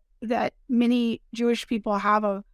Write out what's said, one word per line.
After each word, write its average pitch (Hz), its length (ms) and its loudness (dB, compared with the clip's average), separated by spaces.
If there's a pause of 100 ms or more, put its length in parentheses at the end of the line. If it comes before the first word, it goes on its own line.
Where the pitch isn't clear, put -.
(220)
that 226 320 -2 (160)
many 240 520 2 (120)
Jewish 233 340 0
people 214 300 -2
have 208 260 2
a 202 200 -2 (100)